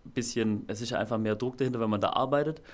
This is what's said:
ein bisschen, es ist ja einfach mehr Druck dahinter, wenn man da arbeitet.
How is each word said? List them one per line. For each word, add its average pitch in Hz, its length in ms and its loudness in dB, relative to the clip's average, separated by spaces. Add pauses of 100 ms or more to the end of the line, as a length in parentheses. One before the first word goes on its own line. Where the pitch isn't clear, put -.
ein - 60 -16
bisschen, 110 560 0
es 107 140 -6
ist 117 100 -6
ja 117 80 0
einfach 110 200 0
mehr 107 180 2
Druck 123 220 -4
dahinter, 123 200 0
wenn 113 120 2
man 104 100 2
da 101 100 4
arbeitet. 143 500 0 (140)